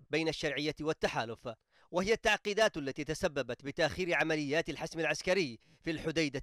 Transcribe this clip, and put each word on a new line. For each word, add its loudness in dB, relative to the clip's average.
بين 2
الشرعية -2
والتحالف، -2
وهي 2
التعقيدات 2
التي -4
تسببت -2
بتأخير 0
عمليات 0
الحسم -6
العسكري 0
في -4
الحديدة -2